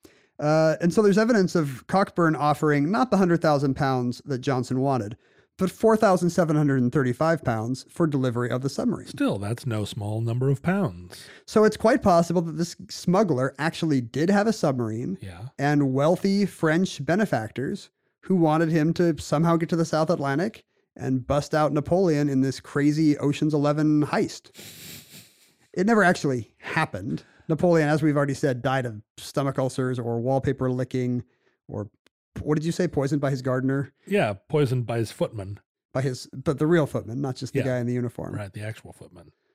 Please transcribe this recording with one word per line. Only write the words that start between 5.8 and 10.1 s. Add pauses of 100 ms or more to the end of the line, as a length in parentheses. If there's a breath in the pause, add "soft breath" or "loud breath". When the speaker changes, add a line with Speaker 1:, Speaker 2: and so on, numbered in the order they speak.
Speaker 1:
thousand
seven
hundred
and
thirty-five
pounds
for
delivery
of
the
submarine.
Speaker 2:
Still,
that's
no
small